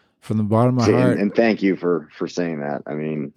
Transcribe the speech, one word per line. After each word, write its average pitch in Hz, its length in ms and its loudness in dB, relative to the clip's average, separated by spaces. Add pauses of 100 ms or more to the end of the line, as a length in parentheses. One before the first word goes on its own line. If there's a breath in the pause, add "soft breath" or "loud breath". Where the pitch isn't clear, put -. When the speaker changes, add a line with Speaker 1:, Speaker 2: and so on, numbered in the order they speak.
(200)
Speaker 1:
from - 180 -4
the 110 60 0
bottom 113 340 2
of 117 100 0
my 110 60 6
Speaker 2:
And, 123 100 4
Speaker 1:
heart. 123 140 2
Speaker 2:
and 101 160 0
thank 110 300 2
you 95 120 2
for, 82 400 -2
for 87 120 -6
saying 82 320 -4
that. 71 260 -6
I 69 80 -10
mean, 76 440 -6